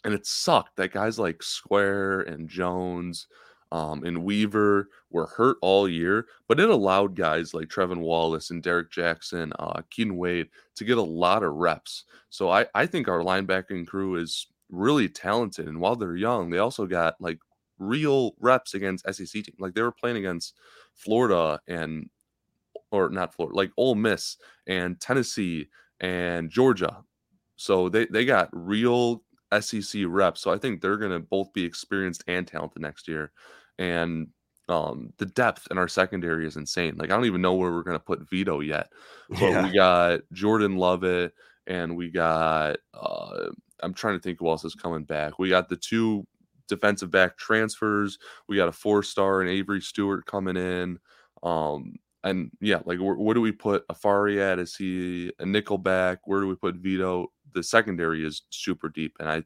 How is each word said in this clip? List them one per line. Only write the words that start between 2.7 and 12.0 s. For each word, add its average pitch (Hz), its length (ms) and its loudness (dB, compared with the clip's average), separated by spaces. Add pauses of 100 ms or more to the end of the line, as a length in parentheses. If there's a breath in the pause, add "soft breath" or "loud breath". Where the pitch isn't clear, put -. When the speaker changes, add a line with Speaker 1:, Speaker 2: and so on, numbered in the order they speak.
Speaker 1:
um, 78 340 -6
and 85 180 -4
Weaver 104 680 2 (180 soft breath)
were 82 200 -2
hurt 127 340 2
all 98 260 6
year, 87 380 0 (200 soft breath)
but 151 140 4
it 214 80 6
allowed 98 460 4
guys 82 400 0
like 80 140 -8
Trevin 90 320 -2
Wallace 82 500 0
and 85 120 -6
Derek 87 280 0
Jackson, 82 680 -4
uh, 82 300 -6
Keaton 101 300 -4
Wade 87 300 -2 (260 soft breath)
to 104 100 -10
get 120 140 2
a 110 40 2
lot 90 400 2
of 76 120 0
reps. 80 500 -2 (240 soft breath)